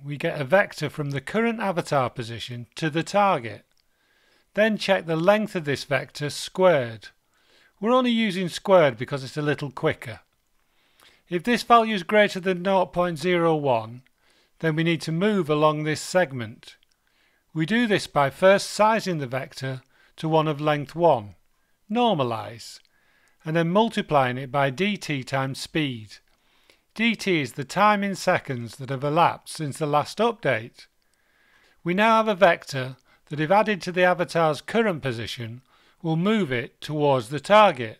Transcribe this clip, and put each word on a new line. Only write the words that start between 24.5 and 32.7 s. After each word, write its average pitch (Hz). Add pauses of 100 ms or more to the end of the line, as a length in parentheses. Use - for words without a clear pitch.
by 139
dt 151
times 135
speed. 127 (760)
Dt 202
is 120
the 143
time 202
in 196
seconds 127
that 131
have 131
elapsed 147
since 147
the 156
last 147
update. 147 (960)
We 170
now 220
have 220
a 208
vector 139 (340)